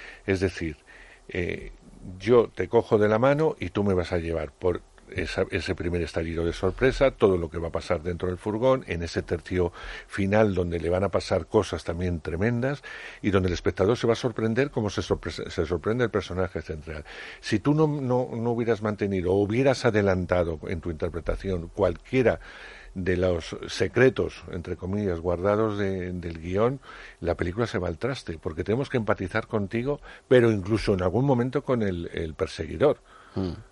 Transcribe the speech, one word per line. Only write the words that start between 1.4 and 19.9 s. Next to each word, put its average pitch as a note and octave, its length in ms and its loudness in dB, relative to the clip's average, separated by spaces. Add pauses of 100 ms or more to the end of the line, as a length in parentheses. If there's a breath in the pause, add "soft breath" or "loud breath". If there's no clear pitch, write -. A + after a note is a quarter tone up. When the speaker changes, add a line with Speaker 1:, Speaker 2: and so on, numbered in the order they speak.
Speaker 1:
yo A2 360 6
te F#2 140 -4
cojo A#2 300 4
de G#2 100 6
la G#2+ 120 4
mano C#3+ 400 4
y F2+ 100 -6
tú G#2 140 0
me G2+ 100 2
vas F2 180 0
a F2+ 60 2
llevar D#2+ 340 -4
por - 300 0 (320)
esa, F2+ 360 -2
ese F#2+ 240 -2
primer E2+ 260 -2
estallido E2 440 -4
de E2+ 100 0
sorpresa, B2+ 560 2
todo G2 260 4
lo E2 140 -4
que F2 80 -8
va E2 100 -4
a D#2 40 -12
pasar E2+ 300 -2
dentro F2 260 -4
del F2+ 100 -4
furgón, B2 500 0
en E2+ 140 -4
ese E2+ 200 -4
tercio F2+ 480 -2 (380 loud breath)
final G#2 460 2
donde F2 260 -2
le E2 80 -4
van F2+ 160 2
a F#2+ 60 0
pasar F#2 360 -2
cosas F#2 380 0
también F2 360 -2
tremendas A#2 640 -2 (380 loud breath)
y A2 100 -2
donde F#2 180 4
el F2+ 40 -2
espectador F#2+ 460 0
se - 80 -2
va A2+ 80 4
a - 20 -4
sorprender A2+ 540 0
como A2 180 -2
se G2 140 -4
sorpre-, - 480 -4
se E2+ 160 -2
sorprende G#2 380 0
el A2 60 0
personaje F2+ 520 -2
central. D#2 420 -10 (380 loud breath)
Si A2 160 0
tú C#3+ 160 2
no, D#3 120 4
no, B2+ 460 0
no A#2 200 -2
hubieras A2+ 280 0
mantenido G2 520 0
o G2+ 100 4
hubieras B2 420 2
adelantado F#2 840 2